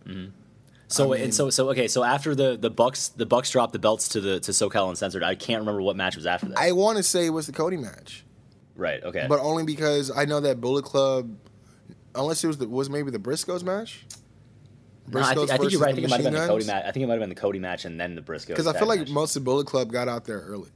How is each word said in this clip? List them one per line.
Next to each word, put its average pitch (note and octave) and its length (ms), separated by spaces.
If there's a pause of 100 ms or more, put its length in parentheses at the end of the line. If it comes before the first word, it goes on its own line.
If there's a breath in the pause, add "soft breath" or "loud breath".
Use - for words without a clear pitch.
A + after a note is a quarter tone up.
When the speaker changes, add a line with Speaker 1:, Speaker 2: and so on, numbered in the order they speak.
Speaker 1:
Mm-hmm. F#2+ 260 (560 soft breath)
So, C#3 260
Speaker 2:
I - 40
mean B2 80
Speaker 1:
and A2+ 80
so, C#3 160
so, C3 220
okay, A#2+ 160
so B2 160
after C#3+ 320
the, C3 220
the A2 120
Bucks, A#2+ 380
the - 180
Bucks B2 240
dropped A#2+ 240
the G#2+ 60
belts A2 300
to G#2+ 120
the, F#2+ 200
to G2+ 100
SoCal G2 380
Uncensored, F2+ 340
I F2+ 120
can't A2+ 260
remember G#2 200
what F#2+ 140
match F#2 200
was D#2+ 120
after F2 220
that. - 100
Speaker 2:
I F3 140
wanna G3+ 280
say F3 240
it E3 60
was D#3+ 160
the C#3 60
Cody E3+ 240
match. - 460 (520)
Speaker 1:
Right, D#2 280
okay. F2 260
Speaker 2:
But D3 100
only D#3 240
because D3 520
I C#3+ 100
know D3 160
that C3+ 200
Bullet C3+ 240
Club, C3+ 440 (840 soft breath)
unless D3+ 300
it E3+ 40
was D#3 120
the, A#2+ 80
was C3 220
maybe C#3+ 200
the A#2 100
Briscoes D#3 440
match? G3+ 420 (1000)
Speaker 1:
No, C3 140
I C3 120
thi-, C#3+ 80
Speaker 2:
Briscoes C#3+ 80
Speaker 1:
I C3 80
think C#3 140
you're D3 80
Speaker 2:
versus - 20
Speaker 1:
right. D3 80
I - 40
Speaker 2:
the - 20
Speaker 1:
think B2+ 120
it - 20
might B2 80
have B2 80
been C3 80
Speaker 2:
Machine - 0
Speaker 1:
the D#3+ 200
Cody A2 120
Speaker 2:
Guns? - 20
Speaker 1:
match. G2 180
I - 60
think C3+ 120
it B2+ 40
might A#2 60
have A2+ 80
been G2+ 80
the F2 60
Cody G2 240
match F2+ 260
and E2 140
then F2 160
the D#2+ 60
Briscoes D#2+ 340
Speaker 2:
'Cause D#3+ 120
I D#3 60
Speaker 1:
tag - 60
Speaker 2:
feel G#3+ 80
like G#3+ 140
Speaker 1:
match. C3+ 80
Speaker 2:
most D3 260
of C#3 80
Bullet C3+ 240
Club B2 240
got B2 160
out A#2+ 180
there G#2 160
early. F#2 340